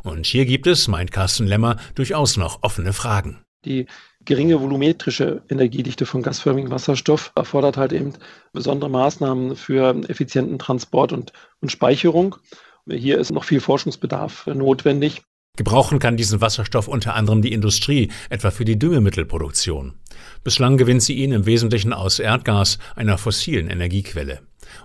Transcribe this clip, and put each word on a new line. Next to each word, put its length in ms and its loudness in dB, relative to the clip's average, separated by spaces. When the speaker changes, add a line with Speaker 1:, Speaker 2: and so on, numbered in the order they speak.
Speaker 1:
Und 240 -8
hier 180 2
gibt 220 0
es, 220 2
meint 240 -2
Carsten 340 0
Lemmer, 300 2
durchaus 420 0
noch 280 -2
offene 280 -2
Fragen. 520 -4
Speaker 2:
Die 220 -4
geringe 360 4
volumetrische 880 0
Energiedichte 560 0
von 200 -2
gasförmigem 480 -2
Wasserstoff 640 0
erfordert 400 2
halt 160 0
eben 220 -4
besondere 380 -2
Maßnahmen 640 0
für 400 2
effizienten 500 -2
Transport 540 0
und, 200 -8
und 100 -4
Speicherung. 640 2
Hier 300 0
ist 140 0
noch 140 -4
viel 180 2
Forschungsbedarf 840 -4
notwendig. 800 0
Speaker 1:
Gebrauchen 440 2
kann 180 2
diesen 240 0
Wasserstoff 440 0
unter 280 -4
anderem 260 4
die 140 2
Industrie, 560 2
etwa 220 -2
für 160 -2
die 120 2
Düngemittelproduktion. 1160 0
Bislang 340 4
gewinnt 260 6
sie 120 0
ihn 180 0
im 140 0
Wesentlichen 480 2
aus 240 -2
Erdgas, 580 2
einer 220 0
fossilen 540 -2
Energiequelle. 680 -4